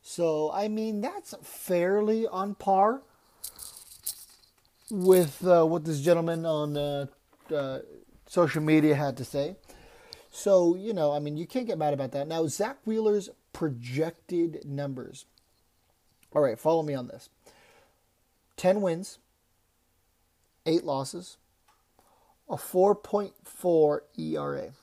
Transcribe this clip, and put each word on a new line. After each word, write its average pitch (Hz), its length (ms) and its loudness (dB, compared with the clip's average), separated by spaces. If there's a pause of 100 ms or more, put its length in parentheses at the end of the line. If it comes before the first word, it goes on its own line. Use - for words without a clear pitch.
So, 156 520 -2
I 208 160 -4
mean, 214 320 -4
that's 339 420 -10
fairly 208 840 0
on 196 280 -6
par 202 460 2 (1900)
with, 180 560 4
uh, 175 200 6
what 160 200 -2
this 156 160 -4
gentleman 165 440 2
on, 151 300 -2
uh, 143 300 -4 (500)
uh, 135 240 -4 (480)
social 160 340 2
media 156 340 4
had 139 220 -2
to 131 60 -8
say. 147 320 -4 (760)
So, 180 440 4
you 208 180 -6
know, 156 180 2
I 147 80 -2
mean, 147 180 -4
you 165 80 -6
can't 247 220 -6
get 190 100 -2
mad 151 160 2
about 135 180 -4
that. 143 160 -4
Now, 165 200 -2
Zach 208 360 -4
Wheeler's 214 460 0 (240)
projected 156 1120 -4
numbers. 139 600 -8 (1080)
All 151 80 2
right, 123 180 2
follow 160 240 2
me 147 100 -4
on 123 140 -6
this. - 220 -18 (1300)
Ten 196 240 2
wins, 180 380 -4 (1500)
eight 165 180 0
losses, 143 540 -8 (1120)
a - 80 -6
four 190 380 2
point 202 380 -4 (100)
four 156 600 2 (140)
E 156 180 -6
R 143 200 -6
A. 139 160 -10 (120)